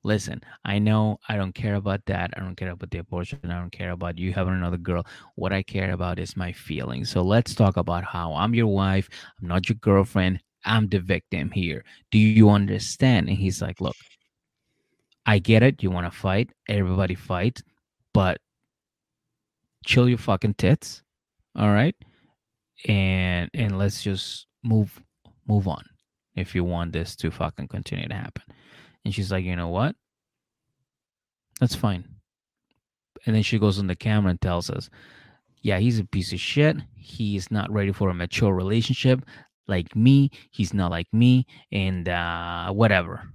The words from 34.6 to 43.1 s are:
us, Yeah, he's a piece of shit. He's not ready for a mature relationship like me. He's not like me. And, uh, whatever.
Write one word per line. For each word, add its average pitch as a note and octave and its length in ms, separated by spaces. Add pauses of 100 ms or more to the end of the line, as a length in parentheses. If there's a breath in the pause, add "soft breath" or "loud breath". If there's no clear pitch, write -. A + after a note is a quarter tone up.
us, - 200 (720 loud breath)
Yeah, F#2+ 180
he's A2+ 200
a F#2+ 60
piece - 280
of - 60
shit. D3+ 380 (180)
He's G2+ 560
not G2+ 200
ready G2+ 200
for F#2+ 180
a F2+ 40
mature F2+ 400
relationship A#2 720 (420 loud breath)
like F2+ 280
me. C3+ 340 (220 loud breath)
He's F#2+ 220
not F#2 180
like E2+ 200
me. B2 340 (260 loud breath)
And, F#2 360
uh, E2+ 640
whatever. G2 520 (120)